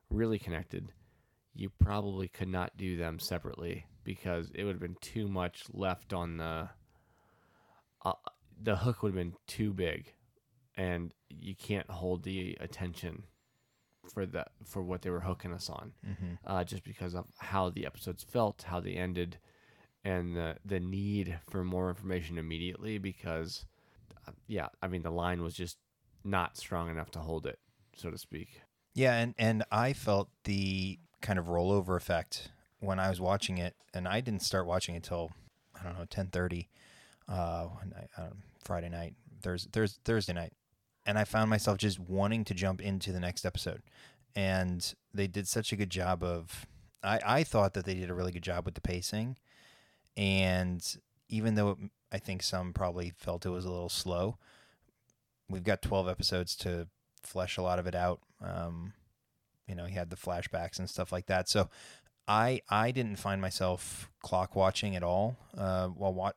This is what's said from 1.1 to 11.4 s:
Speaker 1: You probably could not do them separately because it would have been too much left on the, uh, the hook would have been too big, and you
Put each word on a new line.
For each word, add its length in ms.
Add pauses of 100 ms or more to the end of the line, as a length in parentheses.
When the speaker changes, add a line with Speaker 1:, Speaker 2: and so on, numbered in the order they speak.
Speaker 1:
You 140
probably 580
could 200
not 300
do 200
them 220
separately 640 (180)
because 520
it 100
would 80
have 80
been 200
too 260
much 440
left 420
on 240
the, 320 (1300)
uh, 100 (480)
the 160
hook 260
would 100
have 100
been 120 (120)
too 260
big, 400 (640)
and 380 (160)
you 260